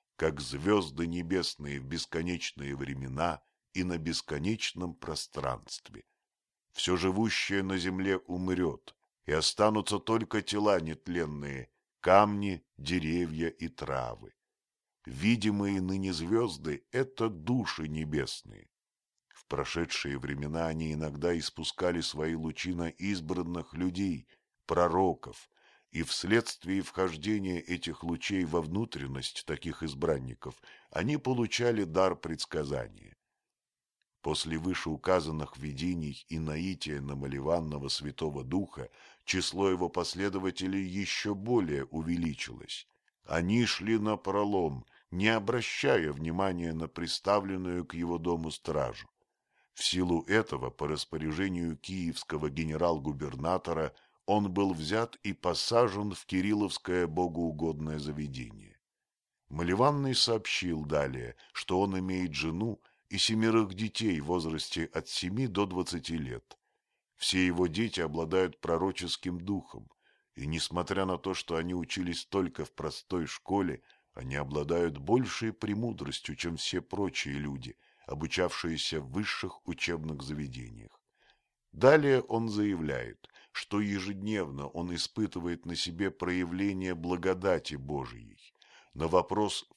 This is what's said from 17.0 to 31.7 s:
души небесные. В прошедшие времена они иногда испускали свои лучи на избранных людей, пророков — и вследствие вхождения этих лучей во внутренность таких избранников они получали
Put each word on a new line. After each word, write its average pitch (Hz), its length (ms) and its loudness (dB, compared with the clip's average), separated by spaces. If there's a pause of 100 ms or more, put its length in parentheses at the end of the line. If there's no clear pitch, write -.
души 90 580 -2
небесные. 73 800 -4 (600)
В - 160 -20
прошедшие 71 720 -2
времена 73 500 -2
они 80 260 -2
иногда 76 440 0
испускали 82 640 -2
свои 78 340 -2
лучи 80 380 -4
на 85 160 -2
избранных 87 840 -4
людей, 90 540 -2 (380)
пророков — 85 840 2 (420)
и 82 120 0
вследствие 95 800 0
вхождения 92 800 -2
этих 85 440 -6
лучей 85 400 0
во 82 180 0
внутренность 73 840 -6
таких 76 380 -6
избранников 69 720 -2 (360)
они 123 260 0
получали 120 680 2